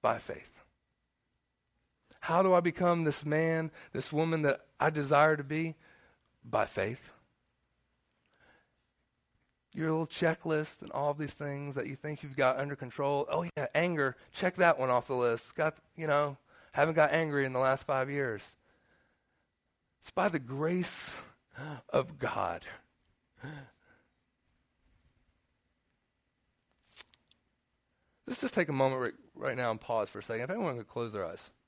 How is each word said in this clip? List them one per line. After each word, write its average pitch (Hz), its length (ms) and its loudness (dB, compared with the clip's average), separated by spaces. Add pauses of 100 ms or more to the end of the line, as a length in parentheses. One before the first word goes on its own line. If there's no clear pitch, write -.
By 113 160 2
faith. - 460 -14 (1600)
How 170 220 2
do 185 140 6
I 175 60 8
become 175 420 2
this 151 200 0
man, 160 460 0 (240)
this - 180 -6
woman 160 300 2
that 139 200 2 (180)
I 147 100 4
desire 151 480 4
to 147 60 -6
be? 156 320 -4 (680)
By 110 220 0
faith. 104 460 -6 (2500)
Your 160 180 -2
little 160 160 0
checklist 160 760 -2
and - 100 -14
all 143 200 -2
of 143 80 -4
these 147 160 -6
things 143 400 -8
that 135 120 -4
you 139 80 -8
think 151 280 -10
you've 135 120 -12
got 131 220 4
under 143 180 -4
control. 143 540 -2
Oh 170 160 0 (100)
yeah, 143 200 -2
anger, 156 420 2 (160)
check 180 220 -2
that 170 240 6
one 131 100 2
off 123 180 4
the 135 80 -2
list. 120 400 0
Got, 156 220 0 (180)
you 160 120 -6
know, 147 280 2 (360)
haven't 156 240 4
got 151 160 6
angry 147 340 2
in 131 80 -4
the 127 60 0
last 135 260 2
five 135 240 0
years. 135 460 -4 (1500)
It's - 80 -16
by 190 200 2
the 165 100 -2
grace 147 720 -4 (800)
of - 280 0
God. 95 480 -4 (4000)
Let's - 160 -8
just 262 140 -4
take 165 140 0
a 151 40 -2
moment 131 280 0
right, 120 120 -4 (220)
right 123 220 -4
now 123 120 -2
and 110 100 -2
pause 110 300 -2
for 101 100 -12
a 104 40 -12
second. 117 220 -4
If 139 40 -10
anyone 180 280 -4
could 110 100 -12
close 117 260 -6
their 101 120 -4
eyes. - 260 -12 (160)